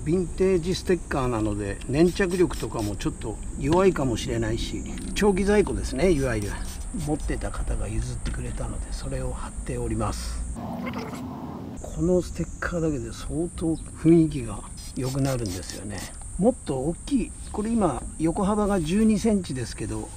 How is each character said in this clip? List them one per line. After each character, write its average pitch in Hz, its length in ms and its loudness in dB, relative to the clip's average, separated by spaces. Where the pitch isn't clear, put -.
ヴ 151 100 2
ィ 190 80 2
ン 165 60 0
テ 190 280 4
ー 165 40 4
ジ 170 140 0
ス - 100 -4
テ 185 100 4
ッ - 140 -4
カ 139 160 0
ー - 20 2
な 113 160 2
の 104 160 0
で、 98 180 -2
粘 156 240 6
着 180 280 2
力 - 180 4
と 113 140 -4
か 117 100 -4
も 104 160 -2
ち - 120 -2
ょ - 20 2
っ - 20 -6
と 107 240 -6
弱 170 280 6
い 180 60 8
か 139 140 0
も 117 100 2
し - 140 -4
れ 117 80 0
な 113 120 0
い 120 80 0
し、 - 240 -4
長 202 200 6
期 196 100 2
在 208 180 6
庫 127 120 0
で 101 100 -2
す - 100 -4
ね、 185 160 4
い 143 100 4
わ 123 160 0
ゆ 104 60 0
る。 98 60 -4
持 151 80 0
っ - 40 0
て - 180 -2
た 107 140 -4
方 - 260 -2
が 101 100 -2
譲 117 280 -2
っ - 20 -6
て - 140 -4
く 127 120 -4
れ 117 80 -4
た 120 160 -4
の 107 140 -4
で、 - 120 -6
そ - 180 -6
れ 131 120 -4
を 127 100 -2
貼 - 180 -8
っ - 20 -12
て - 240 -6
お 120 100 -2
り 110 80 -2
ま 107 180 0
す。 - 300 -4
こ - 200 -6
の 180 200 4
ス - 100 -8
テ 165 120 -2
ッ - 20 -2
カ 175 200 -2
ー - 20 0
だ 160 100 2
け 143 80 -2
で 113 140 -6
相 156 440 -4
当 165 200 0
雰 165 500 6
囲 - 40 0
気 135 140 -4
が 101 160 -8
良 131 140 -2
く 135 100 -2
な 135 160 2
る 120 60 -2
ん - 20 -2
で 98 60 -4
す - 120 -10
よ 90 100 -10
ね。 101 140 -8
も 220 140 6
っ - 20 -4
と 135 140 -2
大 156 160 0
き 262 200 2
い、 - 80 -6
こ - 80 -4
れ 220 100 -2
今 196 320 2
横 165 260 2
幅 208 220 2
が 196 140 2
十 185 240 4
二 220 140 6
セ 220 160 4
ン 190 80 2
チ 156 120 -6
で 120 120 -4
す - 100 -10
け 110 100 -4
ど 107 300 -6